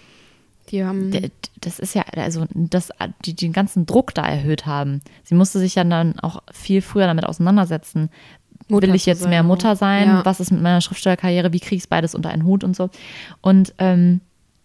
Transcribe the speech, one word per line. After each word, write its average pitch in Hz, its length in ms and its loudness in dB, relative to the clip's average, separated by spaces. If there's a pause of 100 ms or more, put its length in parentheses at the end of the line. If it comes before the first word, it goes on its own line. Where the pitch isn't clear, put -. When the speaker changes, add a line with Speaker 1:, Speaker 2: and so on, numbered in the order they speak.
(720)
Speaker 1:
Die 190 140 -4
haben 190 240 -6
Speaker 2:
D-, 190 220 -6 (300)
das - 180 -12
ist - 160 -8
ja, 190 80 0 (120)
also 165 380 -4
das, 170 380 -2 (340)
die 165 100 -6
den 165 180 -4
ganzen 190 340 -2
Druck - 260 0
da 156 100 -4
erhöht 151 440 -2
haben. 143 340 -4 (220)
Sie - 100 -2
musste 190 240 4
sich 185 160 -2
ja 185 100 0
dann 170 360 0
auch - 240 -8 (100)
viel 190 300 -2
früher 196 240 0
damit 160 180 -2
auseinandersetzen. 170 840 0 (580)
Speaker 1:
Mutter 202 200 2
Speaker 2:
Will 190 80 4
ich 190 100 0
Speaker 1:
zu 180 40 2
Speaker 2:
jetzt 175 120 0
Speaker 1:
sein, 180 100 0
Speaker 2:
mehr 170 100 4
Speaker 1:
ne? 170 60 4
Speaker 2:
Mutter 190 280 2
sein? 196 320 2
Speaker 1:
Ja. 185 180 4
Speaker 2:
Was 185 140 0
ist 185 120 -2
mit 170 100 2
meiner 175 200 2
Schriftstellerkarriere? 180 720 0
Wie 180 60 -2
krieg - 200 -6
ich's - 80 -14
beides 165 260 -2
unter 165 160 -6
einen 160 160 -2
Hut 190 180 2
und 185 120 -2
so? 185 160 -4 (500)
Und, 190 380 6
ähm, 180 420 4 (440)